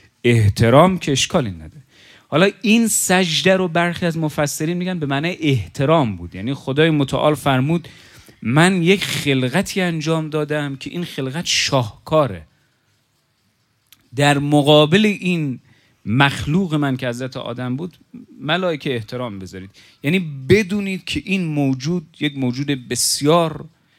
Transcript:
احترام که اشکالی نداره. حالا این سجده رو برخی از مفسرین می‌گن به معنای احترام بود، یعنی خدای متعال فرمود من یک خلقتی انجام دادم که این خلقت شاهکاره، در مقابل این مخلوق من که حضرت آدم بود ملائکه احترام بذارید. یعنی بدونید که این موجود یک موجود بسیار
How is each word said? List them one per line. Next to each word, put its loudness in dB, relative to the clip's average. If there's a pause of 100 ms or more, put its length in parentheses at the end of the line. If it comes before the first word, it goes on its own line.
(240)
احترام 4
که -2
اشکالی 0
نداره. -16 (460)
حالا 4 (120)
این 4
سجده 2
رو 0
برخی -2
از -2
مفسرین -2
می‌گن -4
به -4
معنای -2
احترام 0
بود، -14
یعنی -6
خدای 0
متعال 0
فرمود 0 (540)
من 4
یک 2
خلقتی -2
انجام -2
دادم -4
که -12
این -6
خلقت -8
شاهکاره، 0 (1700)
در 4
مقابل 6
این -2 (460)
مخلوق 0
من 0
که -4
حضرت -8
آدم -6
بود -10 (440)
ملائکه -4
احترام -8
بذارید. -14 (320)
یعنی 0 (300)
بدونید 0
که -6
این -2
موجود -2
یک -4
موجود -2
بسیار -2 (340)